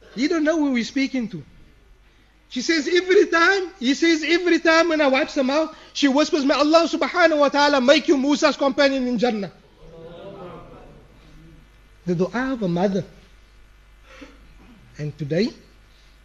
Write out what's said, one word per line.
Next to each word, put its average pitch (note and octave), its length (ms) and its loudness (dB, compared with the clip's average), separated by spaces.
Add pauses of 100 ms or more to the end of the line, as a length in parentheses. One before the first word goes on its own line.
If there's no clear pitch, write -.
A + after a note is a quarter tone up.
(160)
You C#4 120 -2
don't E4 160 0
know D#4+ 140 0
who C#4+ 160 0
he's A3+ 140 -4
speaking C4 420 -4
to. D3+ 120 -12 (1080)
She B3 120 -8
says D#4 260 -2
every F#4 400 4
time, F4+ 440 2 (100)
he B3+ 140 0
says E4 280 2
every E4+ 380 2
time E4 280 2
when D#4 120 0
I C#4+ 80 2
wipe C4 220 0
her C#4+ 120 -4
mouth, D4+ 340 -2 (160)
she - 140 0
whispers, D4 380 2
"May C#4+ 100 2
Allah D#4 320 4
subhanahu D#4+ 520 0
wa C#4+ 100 4
ta'ala C#4+ 320 2
make C#4 260 4
you D#4 100 4
Musa's C#4 400 0
companion C4+ 520 0
in B3 100 -2
Jannah." G#3+ 320 -2 (2500)
The F3 80 -2
dua A3+ 380 -4
of A#3 100 -6
a F#3 60 -2
mother. F#3 340 -2 (2000)
And D3 200 -10
today, E3 320 -2 (760)